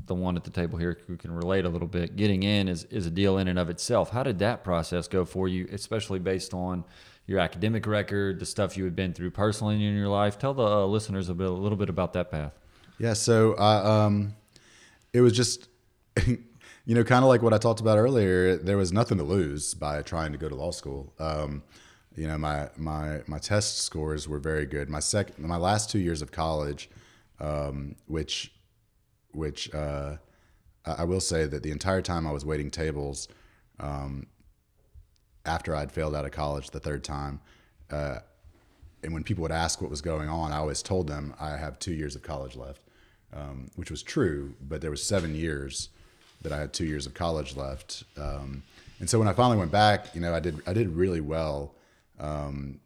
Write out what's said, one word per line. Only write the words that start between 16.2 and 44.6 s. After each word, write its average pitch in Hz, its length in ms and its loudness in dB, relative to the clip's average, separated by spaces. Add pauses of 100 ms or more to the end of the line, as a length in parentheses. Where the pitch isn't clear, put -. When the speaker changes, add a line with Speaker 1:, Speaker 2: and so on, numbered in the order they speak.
Speaker 2:
you 123 100 4 (480)
know, 113 200 6
kinda 127 200 8
like 123 160 8
what 113 120 6
I 107 40 8
talked 110 220 2
about 110 180 6
earlier. 95 600 6
There 90 180 2
was 95 160 4
nothing 110 280 4
to 78 40 0
lose 76 500 0
by 76 280 -4
trying 80 320 -4
to 71 40 -8
go 76 120 -6
to 69 60 -8
law 71 160 -4
school. 69 460 -10
Um, 76 460 -4 (540)
you 78 100 -4
know, 78 100 -4
my, 73 380 -2
my, 76 500 -4
my 76 140 -8
test - 440 -2
scores 76 440 -4
were 73 120 -4
very 78 260 -2
good. 71 240 -6
My 76 100 -4
sec-, - 400 -2
my 82 160 -4
last 101 340 0
two 107 100 -2
years 85 220 0
of 71 120 -10
college, 76 560 -4 (500)
um, 71 560 -6 (120)
which, - 440 -6 (800)
which, 73 420 -6
uh, 73 440 -4 (680)
I, 80 140 -4
I - 60 -2
will 92 160 2
say 80 260 2
that 71 160 -6
the 76 80 -4
entire 92 320 0
time 85 240 -2
I 76 40 -2
was 71 140 -4
waiting 73 240 -2
tables, 71 600 -6 (500)
um, 69 480 -8 (1160)
after 80 300 -2
I'd 73 160 -4
failed 78 240 -2
out 73 80 -2
of 69 80 -8
college 73 380 -4
the 73 100 -10
third 71 240 -6
time, 71 380 -8 (500)
uh, 73 280 -4 (840)
and 80 100 -6
when 78 100 -4
people 87 180 -4
would 78 100 -2
ask 82 300 0
what 85 80 -6
was 71 120 -8
going 78 280 -4
on, 80 240 -2
I 76 40 -4
always 76 260 -4
told 92 240 0
them 73 320 -8
I 73 180 -6
have 73 220 -10
two 87 140 -6
years 73 220 -6
of 67 60 -16
college 67 340 -10
left, 64 260 -14 (540)
um, 69 400 -10
which 82 160 -10
was 73 120 -10
true, 71 580 0